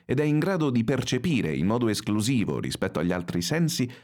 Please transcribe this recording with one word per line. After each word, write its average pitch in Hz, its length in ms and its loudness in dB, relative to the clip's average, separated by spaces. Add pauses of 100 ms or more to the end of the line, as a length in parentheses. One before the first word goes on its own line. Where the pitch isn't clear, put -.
ed 131 160 -2
è 147 40 2
in 151 160 2
grado 160 300 0
di 120 140 2
percepire 123 720 0
in 73 100 0
modo 117 220 2
esclusivo 104 720 0
rispetto - 400 -4
agli 87 140 2
altri 87 280 -2
sensi 147 480 0 (140)